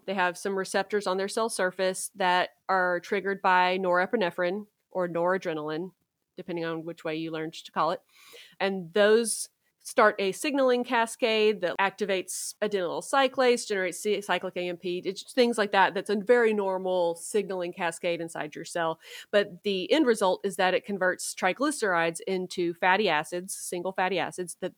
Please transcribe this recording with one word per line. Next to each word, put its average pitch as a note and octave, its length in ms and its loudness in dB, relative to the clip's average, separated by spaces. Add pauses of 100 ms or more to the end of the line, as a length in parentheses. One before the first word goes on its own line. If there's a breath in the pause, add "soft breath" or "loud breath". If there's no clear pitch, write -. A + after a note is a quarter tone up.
They G3 80 -4
have F3+ 240 0
some G3 200 -4
receptors G3 500 -2
on F#3 100 0
their G3 100 -2
cell A3+ 220 -2
surface F#3 680 -2
that F3+ 360 2 (180)
are F3+ 320 2
triggered G3 400 -4
by F#3 380 4
norepinephrine F3+ 840 0 (260)
or F3+ 180 -2
noradrenaline, E3+ 840 -2 (460)
depending E3+ 260 -8
on E3 220 -6
which E3+ 180 -12
way D#3+ 140 -4
you D#3+ 140 -6
learned D#3+ 240 -6
to - 180 -18
call E3 180 2
it. - 80 -4 (640 loud breath)
And F#3+ 320 -2
those G#3+ 560 4 (340)
start G#3+ 360 4
a G3 120 0
signaling B3+ 520 2
cascade A3 800 2
that E3+ 180 -2
activates G3+ 840 -2
adenylyl F#3 420 -2
cyclase, C4 640 2
generates F#3 340 -2
cy-, G#3 180 0
cyclic F3+ 360 -4
A F3+ 140 -4
M F3 80 -6
P, F3+ 260 -4
it's F#3+ 200 -6 (100)
things A#3+ 240 4
like G#3 140 0
that. F#3 240 4
That's G3 160 -4
a G#3 60 0
very A3 360 4
normal F#3 640 0
signaling F3+ 580 -4
cascade E3+ 480 -2
inside D#3 320 -8
your E3 100 -12
cell. D#3+ 360 -2 (320 loud breath)
But G3+ 320 0
the F#3+ 280 0
end D4+ 140 6
result G#3 380 2
is G3 140 -4
that F#3 180 4
it - 100 -2
converts F#3 480 -2
triglycerides F#3 920 0
into F3+ 480 -2
fatty F#3+ 340 2
acids, F3 460 -2
single F3+ 360 -6
fatty F#3 280 -2
acids, E3+ 420 -6
that F#3 160 -6